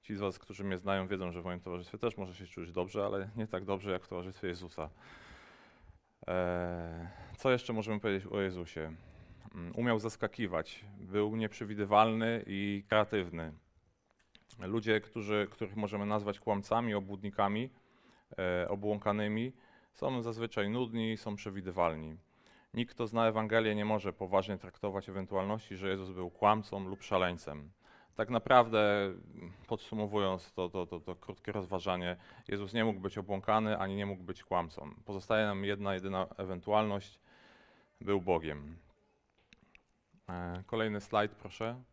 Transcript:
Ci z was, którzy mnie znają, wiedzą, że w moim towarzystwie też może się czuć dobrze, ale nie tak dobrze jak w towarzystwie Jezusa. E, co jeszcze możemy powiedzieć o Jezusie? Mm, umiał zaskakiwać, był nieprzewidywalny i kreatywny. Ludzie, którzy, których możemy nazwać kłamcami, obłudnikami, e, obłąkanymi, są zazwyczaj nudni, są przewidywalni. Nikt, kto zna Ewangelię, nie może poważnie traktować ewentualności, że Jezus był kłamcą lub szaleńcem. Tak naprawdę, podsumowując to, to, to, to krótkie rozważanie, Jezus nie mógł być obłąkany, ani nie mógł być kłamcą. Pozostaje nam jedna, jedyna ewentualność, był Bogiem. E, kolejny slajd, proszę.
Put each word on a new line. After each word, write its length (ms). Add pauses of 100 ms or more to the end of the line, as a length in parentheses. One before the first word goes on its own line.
Ci 140
z 40
was, 180
którzy 260
mnie 140
znają, 300
wiedzą, 240
że 100
w 20
moim 160
towarzystwie 380
też 180
może 180
się 120
czuć 260
dobrze, 320
ale 320
nie 100
tak 180
dobrze 260
jak 140
w 40
towarzystwie 400
Jezusa. 420 (1400)
E, 840 (260)
co 140
jeszcze 220
możemy 280
powiedzieć 320
o 80
Jezusie? 520 (600)
Mm, 220
umiał 220
zaskakiwać, 880 (140)
był 380
nieprzewidywalny 1080
i 420
kreatywny. 640 (1040)
Ludzie, 420
którzy, 500
których 260
możemy 300
nazwać 340
kłamcami, 540
obłudnikami, 760 (680)
e, 300
obłąkanymi, 840 (400)
są 300
zazwyczaj 480
nudni, 460
są 200
przewidywalni. 800 (580)
Nikt, 200
kto 120
zna 200
Ewangelię, 480
nie 100
może 280
poważnie 460
traktować 500
ewentualności, 680
że 120
Jezus 220
był 200
kłamcą 580
lub 140
szaleńcem. 680 (460)
Tak 140
naprawdę, 840 (540)
podsumowując 840
to, 160
to, 180
to, 140
to 160
krótkie 360
rozważanie, 640 (320)
Jezus 240
nie 120
mógł 160
być 180
obłąkany, 600
ani 180
nie 100
mógł 160
być 220
kłamcą. 500 (100)
Pozostaje 420
nam 180
jedna, 300
jedyna 320 (100)
ewentualność, 840 (800)
był 200
Bogiem. 560 (1500)
E, 380
kolejny 340
slajd, 340
proszę. 480 (100)